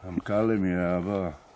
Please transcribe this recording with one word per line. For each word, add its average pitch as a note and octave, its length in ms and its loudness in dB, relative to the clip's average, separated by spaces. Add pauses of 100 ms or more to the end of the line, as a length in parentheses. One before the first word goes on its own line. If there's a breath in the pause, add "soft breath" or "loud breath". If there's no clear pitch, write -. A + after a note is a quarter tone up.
Am F2+ 180 -6
kalemija, F#2+ 800 2
ba, F#2 320 -2 (240)